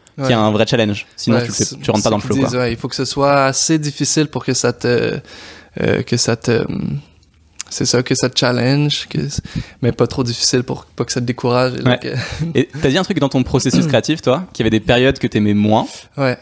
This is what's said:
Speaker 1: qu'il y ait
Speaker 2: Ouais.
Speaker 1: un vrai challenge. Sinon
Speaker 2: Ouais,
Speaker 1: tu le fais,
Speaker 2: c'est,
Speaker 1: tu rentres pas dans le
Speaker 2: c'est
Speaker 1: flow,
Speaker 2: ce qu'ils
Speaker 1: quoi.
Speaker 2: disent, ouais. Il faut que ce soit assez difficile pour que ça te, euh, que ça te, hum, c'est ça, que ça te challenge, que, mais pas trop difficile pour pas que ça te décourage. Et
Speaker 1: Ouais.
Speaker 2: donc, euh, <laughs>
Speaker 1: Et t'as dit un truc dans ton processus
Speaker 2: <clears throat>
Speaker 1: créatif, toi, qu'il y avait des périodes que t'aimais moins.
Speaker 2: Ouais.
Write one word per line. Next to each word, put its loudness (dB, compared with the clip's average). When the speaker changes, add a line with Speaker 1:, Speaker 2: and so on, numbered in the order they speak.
Speaker 1:
qu'il -4
y 2
ait 4
Speaker 2:
Ouais. 4
Speaker 1:
un 4
vrai 4
challenge. 0
Sinon 0
Speaker 2:
Ouais, 2
Speaker 1:
tu -6
le -6
fais, -2
Speaker 2:
c'est, -8
Speaker 1:
tu -4
rentres 2
pas 2
dans 2
le -4
Speaker 2:
c'est -8
Speaker 1:
flow, 0
Speaker 2:
ce 0
qu'ils 2
Speaker 1:
quoi. -2
Speaker 2:
disent, 0
ouais. -2
Il -6
faut -8
que -10
ce -4
soit 2
assez 0
difficile 0
pour -6
que 0
ça 0
te, 0
euh, 2
que -2
ça 0
te, -2
hum, -4
c'est -4
ça, 2
que -2
ça 0
te -10
challenge, 2
que, -6
mais 2
pas 2
trop -2
difficile 0
pour -8
pas -6
que -6
ça -4
te -4
décourage. 0
Et -8
Speaker 1:
Ouais. -
Speaker 2:
donc, 2
euh, -4
<laughs> -4
Speaker 1:
Et 2
t'as 2
dit 2
un 2
truc -4
dans 2
ton 2
processus 2
Speaker 2:
<clears throat> -
Speaker 1:
créatif, 0
toi, 0
qu'il -2
y 2
avait 4
des -4
périodes 4
que -4
t'aimais 2
moins. 2
Speaker 2:
Ouais. 0